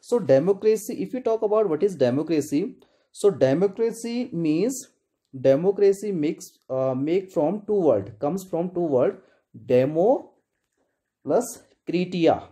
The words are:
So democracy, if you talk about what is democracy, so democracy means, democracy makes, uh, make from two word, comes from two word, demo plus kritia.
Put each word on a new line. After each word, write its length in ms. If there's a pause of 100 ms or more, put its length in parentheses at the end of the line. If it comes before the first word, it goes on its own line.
So 180
democracy, 840
if 100
you 80
talk 220
about 260
what 140
is 140
democracy, 800 (360)
so 180
democracy 1000
means, 560 (500)
democracy 760
makes, 460 (120)
uh, 240
make 360
from 360
two 140 (100)
word, 300
comes 220
from 280
two 180 (100)
word, 240 (440)
demo 640 (920)
plus 380 (240)
kritia. 640